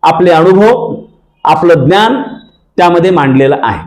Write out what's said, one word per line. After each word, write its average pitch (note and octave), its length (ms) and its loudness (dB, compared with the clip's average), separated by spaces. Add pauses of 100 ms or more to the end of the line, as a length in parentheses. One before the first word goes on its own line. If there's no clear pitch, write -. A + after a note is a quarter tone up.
आपले E3 280 2
अनुभव, F#3+ 640 2 (500)
आपलं E3 400 2
ज्ञान A3 360 0 (560)
त्यामध्ये F3 340 0
मांडलेलं C#3 500 0
आहे. G#2 260 -6